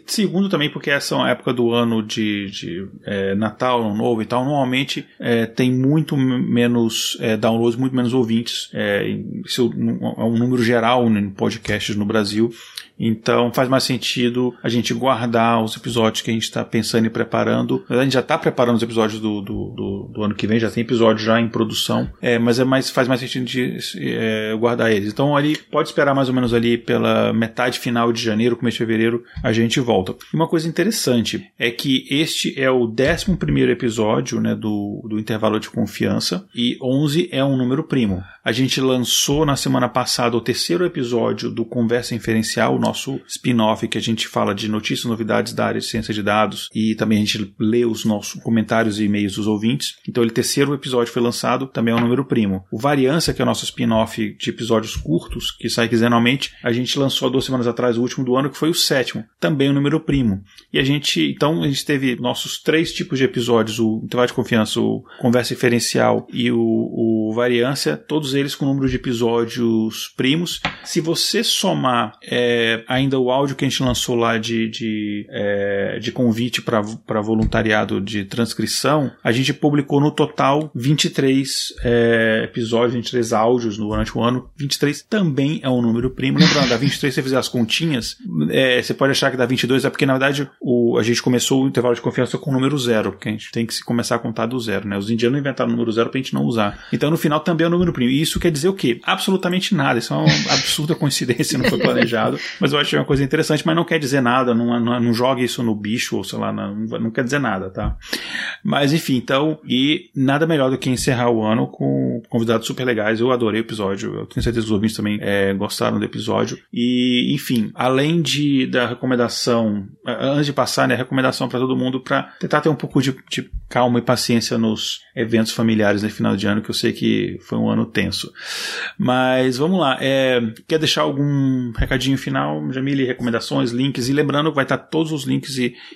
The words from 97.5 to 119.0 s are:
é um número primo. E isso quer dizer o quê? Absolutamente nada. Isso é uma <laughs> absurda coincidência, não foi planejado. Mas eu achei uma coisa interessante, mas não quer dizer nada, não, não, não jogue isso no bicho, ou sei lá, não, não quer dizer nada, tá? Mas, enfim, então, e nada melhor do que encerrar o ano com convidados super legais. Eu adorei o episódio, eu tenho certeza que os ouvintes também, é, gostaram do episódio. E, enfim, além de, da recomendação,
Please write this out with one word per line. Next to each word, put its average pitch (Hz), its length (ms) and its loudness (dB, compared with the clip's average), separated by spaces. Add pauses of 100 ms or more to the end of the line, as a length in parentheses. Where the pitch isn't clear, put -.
é - 20 4
um 170 40 2
número 175 200 2
primo. 123 200 0
E 139 100 2
isso - 180 0
quer 170 120 2
dizer 147 180 0
o 190 40 2
quê? 131 300 0
Absolutamente 185 720 0
nada. 139 240 2
Isso 120 160 -2
é 147 40 0
uma 156 100 4
<laughs> 151 260 2
absurda 151 400 0
coincidência, - 640 0
não 127 120 2
foi - 100 2
planejado. 120 580 2 (220)
Mas 147 140 2
eu 147 60 2
achei 147 200 0
uma 139 60 -2
coisa 143 180 2
interessante, 151 420 0
mas 160 100 0
não 123 100 0
quer 165 120 0
dizer 139 240 0
nada, 123 320 2
não, 120 260 2
não, 120 200 0
não 120 140 2
jogue 123 300 2
isso 120 200 -2
no 113 100 2
bicho, 104 440 -4
ou 98 60 -4
sei 113 140 -10
lá, 107 140 -4
não, 104 240 -6
não 113 360 -4
quer 135 120 -2
dizer 139 160 -2
nada, 95 300 -4
tá? 104 260 -4 (680)
Mas, 143 280 2
enfim, 160 240 0
então, 147 500 0
e 135 480 0
nada 143 320 2
melhor 147 240 2
do 131 80 0
que - 120 -2
encerrar 123 400 2
o 110 140 2
ano 117 240 2
com 131 640 -2
convidados 113 380 0
super - 160 -4
legais. 110 360 0
Eu 127 120 2
adorei 113 300 0
o - 20 0
episódio, 104 520 -4
eu 104 100 -8
tenho 120 180 -4
certeza 113 220 0
que 107 60 0
os - 0 -
ouvintes 110 260 0
também, 104 240 -2
é, 101 320 2
gostaram 104 460 -2
do 107 60 -2
episódio. 110 520 -2 (160)
E, 123 600 0
enfim, 123 400 -2
além 139 480 2
de, 139 460 0
da 123 180 0
recomendação, 117 1000 0 (180)